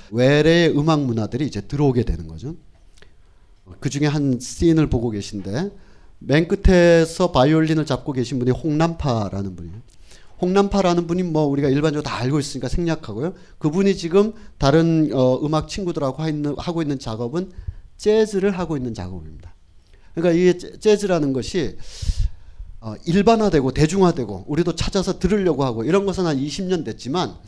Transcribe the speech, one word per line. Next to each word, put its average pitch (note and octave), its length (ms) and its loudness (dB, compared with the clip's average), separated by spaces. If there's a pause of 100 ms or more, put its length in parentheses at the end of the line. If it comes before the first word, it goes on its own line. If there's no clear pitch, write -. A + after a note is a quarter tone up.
(120)
외래의 D3 640 4
음악 D3+ 240 2
문화들이 A#2 440 -2
이제 G2+ 160 -6
들어오게 C3+ 420 0
되는 E2 240 -6
거죠. F2 280 -12 (1200)
그 C#3+ 100 -4
중에 C#3+ 180 0
한 C#3+ 320 0
씬을 D#3+ 500 2
보고 A#2+ 220 -2
계신데 G#2 600 -6 (480)
맨 D#3+ 280 0
끝에서 F3 840 4
바이올린을 D#3 540 4
잡고 C3+ 280 -4
계신 B2+ 260 -2
분이 B2 120 2
홍남파라는 B2 1040 -2
분이에요. E2+ 220 -14 (640)
홍남파라는 F#3 680 2
분이 F3+ 160 -2
뭐 D#3 220 0
우리가 C#3 240 0
일반적으로 D3 340 0
다 A2 140 -6
알고 C3 220 -2
있으니까 C3 280 -6
생략하고요. D#3 640 -4 (260)
그분이 F#3+ 360 2
지금 G3 380 2 (240)
다른, D#3+ 560 4
어, B2+ 320 2
음악 D3+ 220 -2
친구들하고 D#3 540 -6
하-, D#3+ 80 -2
있는, D3 280 -4
하고 E3+ 240 -4
있는 C#3+ 180 -4
작업은 A#2+ 520 -6 (460)
재즈를 G#3 600 2
하고 E3 180 -4
있는 B2 180 -6
작업입니다. F2 600 -12 (640)
그러니까 E3+ 240 2
이 F3+ 180 4
재-, - 220 -16
재즈라는 F3+ 520 2
것이, C3 460 -4 (1040)
어, A2 140 -10 (100)
일반화되고 F#3 680 4
대중화되고 D3 760 2
우리도 E3 280 -2
찾아서 F#3 440 -2
들으려고 F3+ 440 0
하고 A#2+ 200 -2
이런 G3 240 2
것은 F3+ 180 -2
한 D3 140 0
이십 D3+ 260 -6
년 F3+ 180 -2
됐지만 A#2 520 -6 (120)